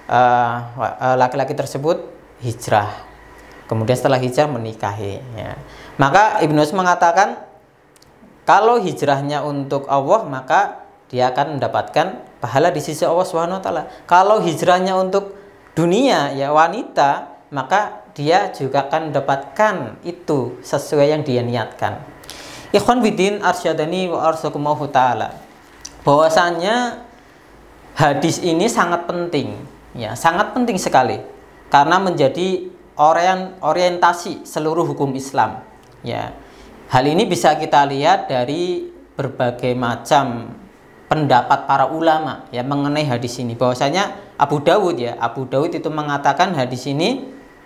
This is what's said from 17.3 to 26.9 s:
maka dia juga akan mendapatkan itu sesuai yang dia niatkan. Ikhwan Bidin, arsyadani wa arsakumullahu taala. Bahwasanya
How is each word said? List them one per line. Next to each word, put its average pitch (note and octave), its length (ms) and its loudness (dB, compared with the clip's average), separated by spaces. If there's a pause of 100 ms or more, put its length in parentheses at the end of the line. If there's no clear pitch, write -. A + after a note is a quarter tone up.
maka F3+ 640 -2
dia F3 400 0
juga C#3 340 -2
akan D#3 240 -2
mendapatkan C#3 640 0 (300)
itu D3 560 -4
sesuai D3 560 0
yang D3+ 80 -4
dia B2 160 0
niatkan. A#2 640 -4 (720)
Ikhwan A#3+ 240 4
Bidin, G3+ 400 0
arsyadani F3 720 -2
wa D3+ 180 0
arsakumullahu D3 640 -4
taala. A#2+ 400 2 (720)
Bahwasanya F3 960 2 (960)